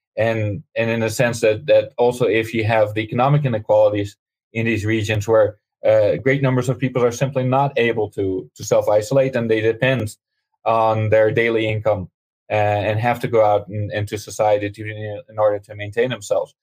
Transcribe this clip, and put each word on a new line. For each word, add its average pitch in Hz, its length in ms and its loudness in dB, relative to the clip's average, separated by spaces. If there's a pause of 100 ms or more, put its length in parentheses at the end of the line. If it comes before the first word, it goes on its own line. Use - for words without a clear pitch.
(180)
and, 107 460 -2 (120)
and 113 140 -2
in 113 100 -2
the 110 120 -2
sense 120 300 -2
that, 110 260 2
that - 320 4
also 123 260 2
if 110 300 0
you 113 80 0
have 107 320 2
the 110 60 -4
economic 135 440 2
inequalities 107 720 0 (340)
in 113 140 -2
these 110 180 -2
regions 107 440 -2
where, 110 320 4 (260)
uh, 104 320 4
great 135 240 0
numbers 127 280 0
of 123 100 -2
people 127 260 0
are 117 60 2
simply 131 320 -2
not 135 340 0
able 113 320 0
to, 95 460 -4
to - 80 -16
self-isolate, 113 720 2
and 117 140 -2
they 110 120 0
depend 113 560 -2 (480)
on 110 440 0
their 110 220 4
daily 113 380 0
income, 107 400 -2 (420)
uh, - 20 -6
and 104 460 0
have 120 200 -2
to 127 80 -6
go 110 180 2
out 104 220 2
and, 104 260 -8
into 104 240 -6
society 104 540 -2
to, 107 120 -14 (460)
in 110 80 -18
order 104 220 0
to 101 160 -18
maintain 104 340 -2
themselves. - 540 -6